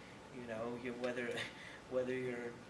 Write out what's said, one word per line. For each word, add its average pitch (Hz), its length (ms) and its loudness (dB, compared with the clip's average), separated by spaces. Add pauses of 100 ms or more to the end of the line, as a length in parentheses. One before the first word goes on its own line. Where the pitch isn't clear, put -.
(340)
you 123 140 -6
know, 117 340 0
you, 123 180 0
whether, 123 280 2 (300)
<laughs> - 320 -10
whether 127 220 6
you're, 123 400 2 (180)